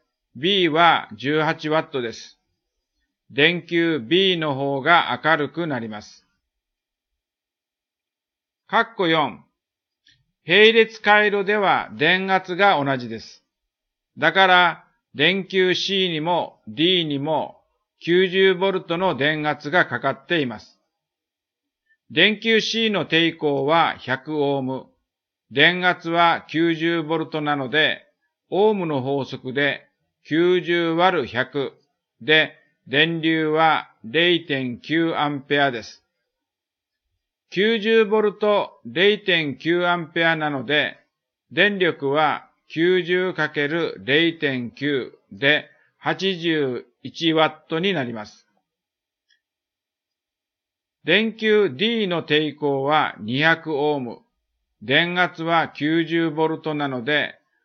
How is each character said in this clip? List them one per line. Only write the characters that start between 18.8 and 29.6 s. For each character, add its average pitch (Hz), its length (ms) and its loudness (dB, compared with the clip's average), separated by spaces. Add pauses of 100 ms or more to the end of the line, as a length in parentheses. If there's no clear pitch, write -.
ト 170 140 -4
の 180 180 -2
電 151 320 -2
圧 147 240 -4
が 170 140 2
か 123 140 -6
か 139 120 -2
っ - 140 -10
て 175 140 0
い 143 60 0
ま 110 140 -8
す。 - 200 -20 (1300)
電 196 300 2
球 220 220 2
C 220 280 -2
の 185 160 -2
抵 165 320 0
抗 143 280 -2
は 151 320 2
百 147 440 -6
オ 139 180 0
ー - 20 -4
ム。 127 240 -8 (640)
電 170 360 2
圧 175 220 -2
は 165 400 2
九 165 260 0
十 165 280 -2
ボ 156 140 -2
ル 156 120 -6
ト 156 120 -6
な 147 140 -2
の 135 140 -4
で、 143 360 0 (440)
オ 208 220 2
ー - 20 0
ム 190 120 -4
の 147 160 -2
法 135 220 -2
則 127 300 -10
で 139 340 -2 (360)